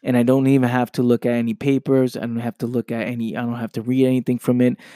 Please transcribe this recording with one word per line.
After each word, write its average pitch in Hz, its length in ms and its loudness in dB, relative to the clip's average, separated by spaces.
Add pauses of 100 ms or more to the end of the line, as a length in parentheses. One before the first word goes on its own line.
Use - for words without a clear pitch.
And 127 140 2
I 120 60 4
don't 135 240 4
even 131 220 4
have 123 240 0
to 131 100 0
look 120 220 2
at 120 60 2
any 117 220 -2
papers. 135 600 0
I 120 60 -8
don't 117 160 -6
have 117 220 -6
to 120 80 -4
look 117 240 -4
at 117 160 -6
any, 117 280 -6
I 120 60 -6
don't 120 140 -4
have 117 160 -8
to 117 100 -6
read 127 240 2
anything 127 340 0
from 123 220 0
it. 123 160 2 (180)